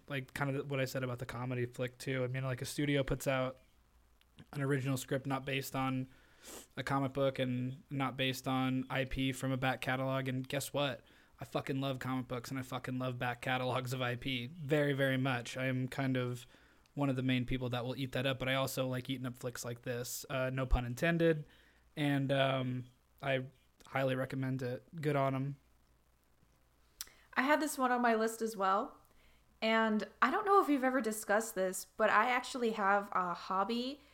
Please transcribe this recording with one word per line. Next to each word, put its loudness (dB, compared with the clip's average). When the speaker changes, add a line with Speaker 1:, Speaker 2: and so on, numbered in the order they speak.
Speaker 1:
Like, -6
kind 0
of -4
what 0
I 2
said -2
about -4
the -6
comedy -2
flick, -6
too. -2
I 0
mean, -4
like, -2
a -4
studio 2
puts -2
out 0
an -4
original 0
script -2
not -2
based -4
on 0
a -4
comic 0
book 2
and 0
not -2
based -2
on 2
I 0
P 0
from -2
a 0
back 0
catalog. 0
And -2
guess -4
what? 0
I -12
fucking -2
love -2
comic -2
books -6
and -4
I -4
fucking -6
love -4
back -4
catalogs 0
of -2
I 0
P -4
very, 4
very 4
much. 0
I 0
am 0
kind 0
of -2
one 2
of 0
the 0
main 2
people -2
that -2
will -4
eat -6
that 0
up, 0
but -2
I 2
also 0
like -4
eating -4
up -6
flicks -6
like -8
this. -6
Uh, 0
no -2
pun 2
intended. 4
And, 2
um, 2
I 0
highly 0
recommend -2
it. -4
Good 2
on 2
'em. -2
Speaker 2:
I 2
had 4
this -2
one 2
on 2
my 6
list 0
as -4
well. 0
And 2
I 4
don't 0
know 8
if 4
you've 2
ever 2
discussed 0
this, -2
but 4
I 6
actually 0
have 2
a 0
hobby -2